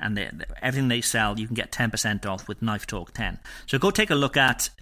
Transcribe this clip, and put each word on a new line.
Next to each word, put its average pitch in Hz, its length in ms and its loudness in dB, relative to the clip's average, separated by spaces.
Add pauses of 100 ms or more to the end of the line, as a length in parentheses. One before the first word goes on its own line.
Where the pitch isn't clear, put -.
and 104 160 -2
they, 101 140 -4 (320)
everything 131 260 2
they 120 140 2
sell, 107 360 2
you 110 80 -2
can 120 80 -6
get 117 160 -4
ten 117 200 0
percent 104 360 -2
off 95 220 -6
with 104 140 -8
Knife 107 240 -2
Talk 92 260 -8
ten. 104 260 -4 (280)
So 139 120 2
go 196 120 4
take 208 200 2
a 160 60 4
look 143 200 2
at 131 340 4 (120)